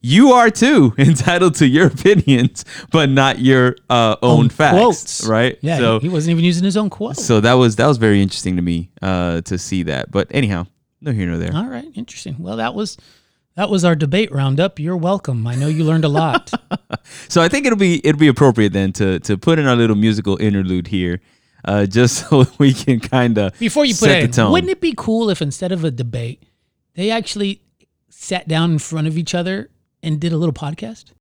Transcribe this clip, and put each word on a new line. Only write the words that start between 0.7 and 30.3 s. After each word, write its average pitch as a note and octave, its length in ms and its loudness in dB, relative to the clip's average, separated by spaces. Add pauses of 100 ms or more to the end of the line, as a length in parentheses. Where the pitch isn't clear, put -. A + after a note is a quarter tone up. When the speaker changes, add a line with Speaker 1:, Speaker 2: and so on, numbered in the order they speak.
Speaker 1:
<laughs> - 40 -6
entitled E3+ 560 2
to D3+ 120 4
your D3+ 200 4
opinions, C#3 760 2 (280)
but D3+ 180 2
not C3+ 300 2
your, B2+ 360 4 (140)
uh, A#2 320 2
own C#3 200 4
Speaker 2:
Own C3+ 80 4
Speaker 1:
facts, D#3 280 2
Speaker 2:
quotes. G#3+ 480 0
Speaker 1:
right? A2+ 360 0
Speaker 2:
Yeah, D#3+ 160 -2
Speaker 1:
So, A2+ 220 2
Speaker 2:
he, C#3 80 -4
he F#3 60 -4
wasn't D#3+ 200 -2
even E3 120 0
using F3 200 0
his G3 120 0
own G#3+ 120 -2
quotes. - 360 -10
Speaker 1:
so A2 160 2
that A#2 120 2
was, B2 240 2
that B2 100 2
was C#3+ 100 2
very G#2 240 2
interesting F#2 360 -4
to F2+ 40 -2
me, E2+ 300 -4 (100)
uh, F2+ 400 -2
to F2+ 160 -8
see F2+ 260 -6
that. D2 280 -6
But G2 200 -2
anyhow, G#2+ 360 -4 (340)
no D3+ 120 -8
here G2 140 -4
nor E2+ 100 -4
there. E2+ 180 -6
Speaker 2:
All G#3+ 120 -4
right, C4 280 -12
interesting. F#3+ 440 -14
Well, F#3 180 -10
that A3+ 180 -6
was, G#3 220 -8 (580)
that G#3 140 -6
was F#3 160 0
our E3+ 100 4
debate D#3+ 380 -2
roundup. C#3 460 -2
You're E3+ 180 -6
welcome. D#3 500 -4
I A#2+ 80 -6
know C#3 120 -2
you D#3 180 -2
learned D#3+ 200 2
a D3 40 0
lot. D#3 480 -2
Speaker 1:
<laughs> - 40 -10 (680)
So E3+ 120 4
I E3 60 4
think C#4 180 -2
it'll A#3 140 2
be, F3 260 0
it'll D3 140 2
be D#3 80 6
appropriate A#2 460 4
then F#2+ 200 0
to, F#2+ 280 -2
to G2+ 160 -4
put D#3+ 220 0
in D3 60 0
our B2 120 2
little A2+ 180 2
musical G#2 460 0
interlude F#2 460 -2
here, F2+ 340 -4 (420)
uh, G2+ 220 0
just A#2 320 2
<laughs> - 120 -12
so D#3+ 160 6 (120)
we C#3 160 4
can B2 260 -2
kinda A2+ 600 -2
Speaker 2:
Before C#4+ 260 0
you A#3+ 80 0
put E3+ 60 -6
Speaker 1:
set F#3+ 180 4
Speaker 2:
it - 20 2
Speaker 1:
the C#3+ 60 0
Speaker 2:
in, B2+ 60 -2
Speaker 1:
tone. A#2 200 2
Speaker 2:
wouldn't F#4 200 0
it F#4 100 -6
be D#4+ 140 -2
cool A3+ 340 -2
if F#3 120 -2
instead E3 300 -6
of F3 140 -4
a D3+ 60 -2
debate, A#2+ 520 -8 (520)
they G3 140 -4
actually G3+ 520 -6 (480)
sat - 400 -10
down E3 240 0
in D3+ 60 0
front D#3+ 280 -6
of D#3+ 100 -4
each E3+ 160 -6
other F#3 360 -6 (340)
and D#3 160 -4
did E3 140 -4